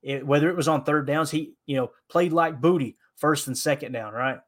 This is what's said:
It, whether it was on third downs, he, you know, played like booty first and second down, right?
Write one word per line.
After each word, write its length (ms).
It, 240
whether 240
it 60
was 120
on 160
third 220
downs, 240
he, 240
you 120
know, 140
played 220
like 300
booty 360
first 320
and 100
second 340
down, 220
right? 340